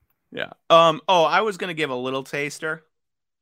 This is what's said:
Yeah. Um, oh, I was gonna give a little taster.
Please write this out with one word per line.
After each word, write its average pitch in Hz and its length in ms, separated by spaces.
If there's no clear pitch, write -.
Yeah. - 180
Um, 165 380
oh, 175 180
I 170 180
was 208 160
gonna 180 160
give 151 160
a 127 40
little 131 300
taster. 151 580